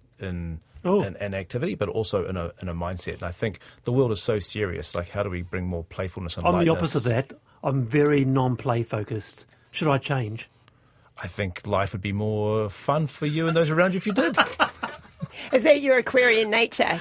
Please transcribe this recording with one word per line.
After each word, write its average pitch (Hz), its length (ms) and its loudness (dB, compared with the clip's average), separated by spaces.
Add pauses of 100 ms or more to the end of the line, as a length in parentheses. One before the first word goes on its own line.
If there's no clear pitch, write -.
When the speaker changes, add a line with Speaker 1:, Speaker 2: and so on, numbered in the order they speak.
(180)
Speaker 1:
in 87 400 -8 (260)
Speaker 2:
Oh. 190 180 2
Speaker 1:
an, 95 180 -6
an 98 120 -6
activity, 101 440 -6
but 101 120 -2
also 101 380 -2
in 95 100 -6
a, 85 140 -4 (100)
in 90 80 -8
a 85 60 -6
mindset. 87 400 -6
And - 80 -12
I 87 80 -6
think 101 300 -6 (240)
the 123 80 -2
world 127 180 2
is 104 100 -2
so 107 200 -2
serious. 92 560 -4
Like, 87 140 -6
how 101 120 -4
do 101 80 -2
we 90 120 -4
bring 90 220 -6
more 87 200 -4
playfulness 92 520 -8
and - 80 -6
Speaker 2:
I'm 175 100 4
the 175 40 2
Speaker 1:
lightness? 165 180 4
Speaker 2:
opposite 165 220 0
of 110 60 -2
that. 123 340 0 (240)
I'm 135 220 0
very 147 400 4
non-play 127 580 2
focused. - 640 -6 (240)
Should - 160 -2
I 139 120 4
change? 117 500 -4 (760)
Speaker 1:
I 95 60 -8
think 95 400 -6
life 98 240 0
would 95 100 -8
be 101 100 -2
more 107 560 0
fun 147 380 0
for - 200 -6
you 156 200 0
and 165 100 2
those 165 140 4
around 175 240 4
you 196 40 0
if 214 100 -4
you 208 40 -2
did. 277 300 2
<laughs> - 40 4 (1040)
Speaker 3:
Is 240 120 4
that 285 180 8
your 262 160 6
Aquarian 233 520 4
nature? 226 500 2